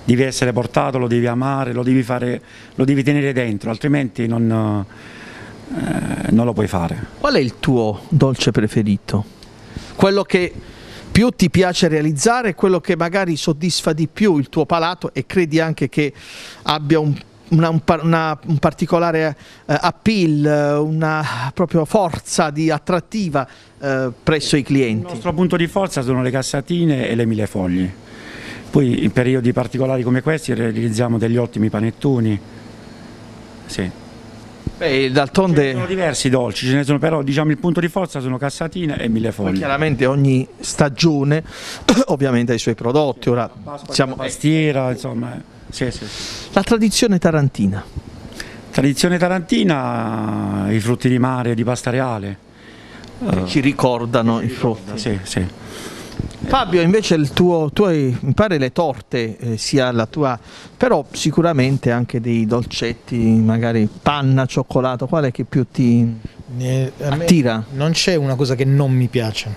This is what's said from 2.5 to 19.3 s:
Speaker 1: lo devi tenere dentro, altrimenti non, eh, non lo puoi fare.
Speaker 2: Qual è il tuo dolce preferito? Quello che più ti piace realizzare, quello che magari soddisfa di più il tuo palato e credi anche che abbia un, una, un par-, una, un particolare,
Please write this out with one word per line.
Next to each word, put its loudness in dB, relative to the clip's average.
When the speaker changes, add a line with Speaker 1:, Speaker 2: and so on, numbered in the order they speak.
Speaker 1:
lo 2
devi 2
tenere 2
dentro, -2
altrimenti -2
non, 0
eh, -4
non 4
lo 0
puoi 0
fare. -2
Speaker 2:
Qual 0
è 6
il -2
tuo 0
dolce 2
preferito? 0
Quello 4
che 0
più 6
ti 2
piace 4
realizzare, 2
quello 2
che 0
magari 0
soddisfa -2
di 0
più 2
il -2
tuo 0
palato -2
e -6
credi 0
anche -2
che 0
abbia 2
un, 0
una, 4
un 2
par-, 2
una, 0
un 0
particolare, 0